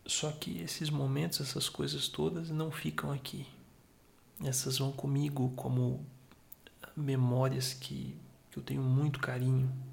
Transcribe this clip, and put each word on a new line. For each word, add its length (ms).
só 260
que 280
esses 300
momentos, 500
essas 300
coisas 380
todas 420
não 200
ficam 420
aqui. 360
Essas 360
vão 120
comigo 640
como 500
memórias 760
que, 440
que 60
eu 60
tenho 180
muito 380
carinho. 520